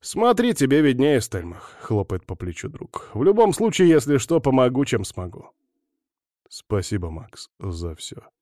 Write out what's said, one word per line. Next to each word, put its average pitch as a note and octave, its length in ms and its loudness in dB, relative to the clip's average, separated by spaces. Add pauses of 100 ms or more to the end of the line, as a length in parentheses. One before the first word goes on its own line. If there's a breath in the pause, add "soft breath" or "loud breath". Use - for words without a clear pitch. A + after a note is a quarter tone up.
«Смотри, A#3 540 2
тебе C#3 260 2
виднее, C#3 400 4
Стельмах», — F2 600 -12
хлопает G2 440 -4
по F#2 120 -12
плечу - 320 -10
друг. - 460 -14
«В G#2+ 100 -2
любом G#3 280 4
случае, F#3 360 2
если C#3+ 300 4
что, E3 220 0
помогу, C3 440 2
чем A2 200 -4
смогу». - 460 -14 (1000)
«Спасибо, F#2+ 640 -6
Макс, - 480 -16
за E2+ 360 -8
всё. - 220 -16 (260)